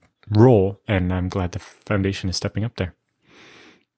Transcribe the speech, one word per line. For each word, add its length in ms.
role. 600
And 240
I'm 160
glad 240
the 60
foundation 680
is 60
stepping 300
up 100
there. 200